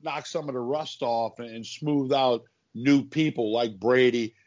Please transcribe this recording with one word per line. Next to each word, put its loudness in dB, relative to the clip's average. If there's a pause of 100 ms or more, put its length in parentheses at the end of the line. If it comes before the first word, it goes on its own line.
knock -8
some -6
of -8
the -4
rust -6
off -2
and, -14
and -12
smooth -2
out 2 (280)
new 4
people 0
like -2
Brady 4 (140)